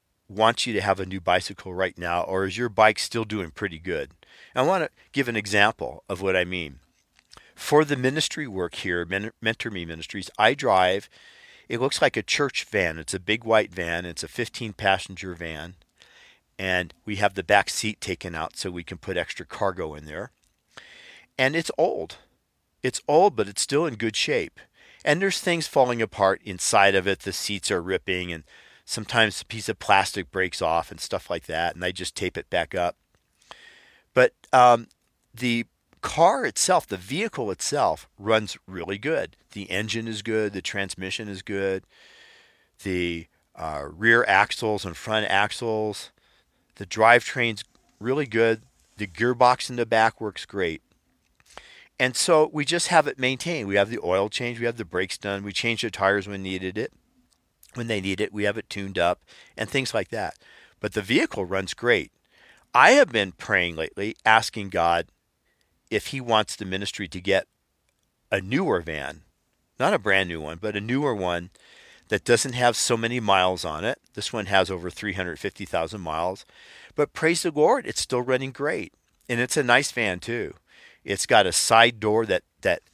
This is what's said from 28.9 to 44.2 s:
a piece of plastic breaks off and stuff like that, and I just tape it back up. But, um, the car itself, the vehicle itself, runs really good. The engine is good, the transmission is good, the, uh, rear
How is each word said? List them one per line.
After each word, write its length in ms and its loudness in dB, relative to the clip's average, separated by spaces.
a 40 -14
piece 240 -10
of 100 -4
plastic 520 0
breaks 320 -4
off 280 0
and 100 -16
stuff 280 -8
like 180 -6
that, 280 -4
and 100 -10
I 80 -2
just 240 -10
tape 200 -4
it 140 -10
back 240 -2
up. 220 -2
But, 180 6
um, 360 8
the 340 -2
car 440 4
itself, 420 2
the 100 -6
vehicle 540 -4
itself, 580 -2
runs 380 0
really 320 -8
good. 380 -4
The 180 -10
engine 380 -4
is 140 -8
good, 300 -2
the 100 -8
transmission 640 -8
is 140 -10
good, 420 -4
the, 460 -4
uh, 340 -8
rear 380 4